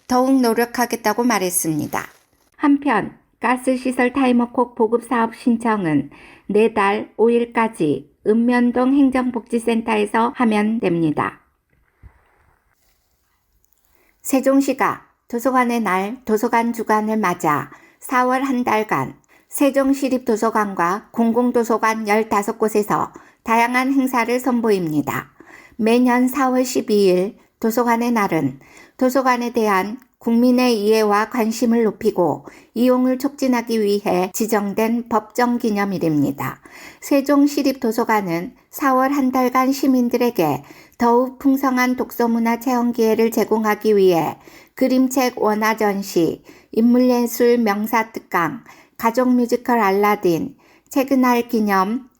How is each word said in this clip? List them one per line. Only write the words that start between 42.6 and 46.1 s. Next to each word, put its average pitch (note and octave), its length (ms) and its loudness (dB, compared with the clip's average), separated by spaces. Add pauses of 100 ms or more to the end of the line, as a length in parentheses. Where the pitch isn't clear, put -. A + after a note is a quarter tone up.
체험 A#3+ 320 0
기회를 A3+ 380 2
제공하기 G#3+ 640 0
위해 F3+ 400 2 (380)
그림책 B3+ 680 0
원화 G#3+ 360 0
전시, G3 640 -2 (300)